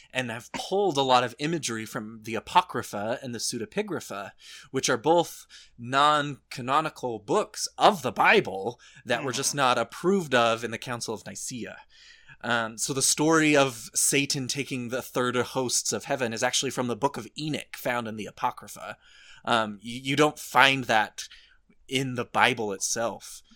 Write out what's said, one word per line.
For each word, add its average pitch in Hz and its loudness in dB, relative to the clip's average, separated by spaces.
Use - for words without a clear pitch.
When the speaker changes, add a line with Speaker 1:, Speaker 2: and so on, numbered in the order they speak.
Speaker 1:
and 127 -4
have 117 -12
pulled 190 0
a 139 2
lot 127 6
of 120 -4
imagery 123 -4
from 110 -12
the 113 -8
Apocrypha 110 0
and 127 -8
the 113 -6
Pseudepigrapha, 131 -6
which 131 -2
are 131 2
both 165 2
non-canonical 139 0
books 160 -2
of 175 6
the 120 -2
Bible 123 2
that 117 -2
were 135 -4
just 131 -2
Speaker 2:
Mm-hmm. 147 -6
Speaker 1:
not 127 4
approved 165 0
of 117 4
in 110 -4
the 110 -6
Council 117 -6
of 98 -10
Nicaea. 98 -10
Um, 117 -2
so 139 -4
the 131 0
story 151 4
of 135 2
Satan 143 0
taking 131 -6
the 123 -4
third 123 0
hosts 123 -2
of 104 -4
heaven 127 -2
is 113 -4
actually 127 0
from 123 -4
the 117 -2
Book 135 0
of 110 -10
Enoch, 151 -8
found 120 -4
in 110 -10
the 104 -8
Apocrypha. - -10
Um, 110 0
y-, 120 -10
you 135 -2
don't 151 4
find 135 4
that 107 0
in 131 -2
the 120 -4
Bible 110 2
itself. - -6